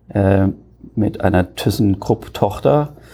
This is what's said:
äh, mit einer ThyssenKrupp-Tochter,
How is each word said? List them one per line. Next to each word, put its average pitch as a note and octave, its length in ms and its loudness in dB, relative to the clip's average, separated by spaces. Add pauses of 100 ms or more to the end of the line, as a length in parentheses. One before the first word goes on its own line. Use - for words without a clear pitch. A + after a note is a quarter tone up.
äh, G2 400 2 (460)
mit G#2 280 -2
einer F#2 320 0
ThyssenKrupp-Tochter, A2+ 1400 0 (240)